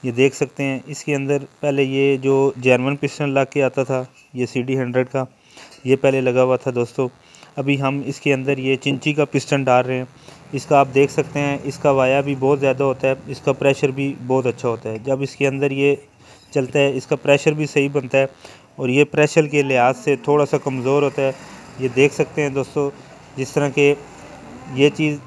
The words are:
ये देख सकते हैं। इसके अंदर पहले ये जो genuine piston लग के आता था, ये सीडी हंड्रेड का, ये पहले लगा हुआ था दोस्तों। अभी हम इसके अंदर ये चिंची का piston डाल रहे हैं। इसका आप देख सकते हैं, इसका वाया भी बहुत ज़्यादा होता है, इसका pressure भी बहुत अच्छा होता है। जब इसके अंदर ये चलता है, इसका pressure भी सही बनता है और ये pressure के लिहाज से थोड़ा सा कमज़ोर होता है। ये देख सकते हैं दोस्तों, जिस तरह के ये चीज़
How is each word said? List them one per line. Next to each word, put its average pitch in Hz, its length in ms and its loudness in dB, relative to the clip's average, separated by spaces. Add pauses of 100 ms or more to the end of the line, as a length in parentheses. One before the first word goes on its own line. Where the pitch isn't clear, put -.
ये 123 80 -2
देख 131 200 4
सकते 139 300 -6
हैं। 135 220 -4
इसके 147 280 -8
अंदर 139 320 -2 (160)
पहले 139 220 0
ये 135 360 2
जो 135 400 2
genuine 127 360 2
piston 143 340 -4
लग 135 220 0
के 143 100 -2
आता 131 220 0
था, 127 220 -4 (280)
ये 123 140 -2
सीडी 131 280 -4
हंड्रेड 127 320 -2
का, 131 180 -4 (600)
ये 131 120 4
पहले 135 240 2
लगा 127 200 2
हुआ 127 160 4
था 131 160 -4
दोस्तों। 123 340 -2 (500)
अभी 143 200 0
हम 139 280 -2
इसके 139 280 -4
अंदर 131 280 -2
ये 131 160 0
चिंची 143 360 -2
का 143 140 2
piston 139 360 -2
डाल 127 200 4
रहे 127 140 -4
हैं। 127 100 -6 (480)
इसका 139 240 2
आप 135 100 4
देख 135 220 4
सकते 147 280 -4
हैं, 143 240 -4
इसका 143 300 0
वाया 135 280 2
भी 139 160 -4
बहुत 135 220 2
ज़्यादा 135 260 0
होता 131 220 -2
है, 135 100 0 (120)
इसका 139 240 -4
pressure 139 400 0
भी 139 200 -4 (100)
बहुत 127 240 0
अच्छा 120 200 -4
होता 110 220 -4
है। 110 140 -10
जब 135 200 -2
इसके 139 220 -4
अंदर 139 280 0
ये 139 240 2 (560)
चलता 139 260 0
है, 139 180 4
इसका 139 200 -4
pressure 143 360 2
भी 151 140 -4
सही 139 220 -2
बनता 135 280 -2
है 135 120 2 (500)
और 131 100 -2
ये 139 160 4
pressure 151 420 2
के 143 160 0
लिहाज 131 320 2
से 139 220 0
थोड़ा 143 280 2
सा 147 140 -2
कमज़ोर 135 440 0
होता 139 180 -2
है। 135 120 0 (480)
ये 131 100 -2
देख 135 220 4
सकते 151 280 -2
हैं 139 120 -2
दोस्तों, 139 360 -4 (480)
जिस 131 160 -6
तरह 143 180 0
के 143 180 4 (880)
ये 143 160 4
चीज़ 151 360 -2